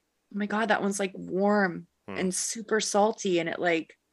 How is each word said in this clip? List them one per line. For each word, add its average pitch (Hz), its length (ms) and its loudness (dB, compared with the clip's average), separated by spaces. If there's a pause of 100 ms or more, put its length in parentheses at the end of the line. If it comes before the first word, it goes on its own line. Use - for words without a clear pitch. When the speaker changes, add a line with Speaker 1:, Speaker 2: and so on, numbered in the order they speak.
(340)
Speaker 1:
"Oh 202 60 -6
my 208 80 -2
God, 214 220 0
that 208 120 2
one's, 202 180 0
like, 196 160 -2
warm 180 720 0 (200)
Speaker 2:
Hmm. 95 100 -8
Speaker 1:
and 180 180 0
super 220 460 -2
salty." 202 580 2
And 165 100 0
it, - 100 -6
like, 165 360 0 (180)